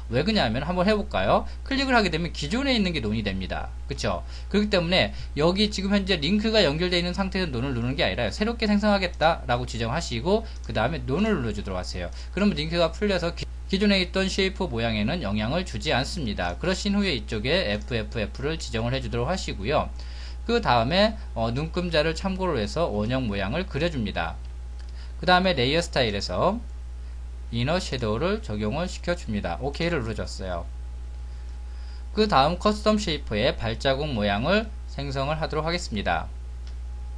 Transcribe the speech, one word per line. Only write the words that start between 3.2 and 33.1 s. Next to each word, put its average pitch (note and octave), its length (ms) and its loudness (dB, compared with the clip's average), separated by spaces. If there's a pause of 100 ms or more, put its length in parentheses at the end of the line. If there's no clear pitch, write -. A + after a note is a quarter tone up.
됩니다. F#2 460 -4 (180)
그쵸? - 360 -2 (260)
그렇기 G#3 200 2
때문에 E3+ 460 2 (200)
여기 F#3 360 4
지금 G3 180 -2
현재 G3 280 2
링크가 G#3 460 4
연결되어 F3 360 2
있는 F3 160 0
상태에서 F#3+ 320 0
논을 C3 260 -2
누르는 A#2+ 220 0
게 E3 80 0
아니라 A2+ 260 2
새롭게 A3+ 380 0
생성하겠다라고 F#3 1000 2
지정하시고 B2+ 800 0 (180)
그 A2+ 100 -6
다음에 B2+ 340 0
논을 G3 260 2
눌러주도록 G2+ 420 -2
하세요. F2+ 360 -4 (240)
그러면 G3 200 2
링크가 D#3+ 360 2
풀려서 F3+ 420 0
기-, - 140 -6 (200)
기존에 G3 340 4
있던 F#3+ 280 0
쉐이프 F#3+ 360 0
모양에는 A#2 580 0
영향을 A2 420 0
주지 A#2+ 260 -2
않습니다. G#2 640 0
그러신 F#3 360 0
후에 G3 220 2
이쪽에 A#2 560 0
에프에프에프를 A#2 880 -2
지정을 A#2 340 -2
해주도록 A#2+ 340 -2
하시고요. C3+ 600 0 (560)
그 A#3 160 2
다음에, D3+ 560 4 (160)
어, A2+ 160 0
눈금자를 D#3+ 640 0
참고로 F3+ 460 -2
해서 B2+ 260 0
원형 A#2+ 400 0
모양을 G#2 400 -2
그려줍니다. G#2+ 680 -2 (840)
그 - 60 -8
다음에 F3+ 280 6
레이어 C3 280 2
스타일에서 A#2 800 0 (920)
이너 C#3+ 280 0
섀도우를 C3 640 -2
적용을 G#2+ 440 -2
시켜줍니다. G2+ 720 -2
오케이를 D#3 400 -2
눌러줬어요. G2 680 -4 (1500)
그 G#3+ 160 4
다음 D#3 280 6
커스텀 G#3+ 400 4
쉐이프의 D3 600 0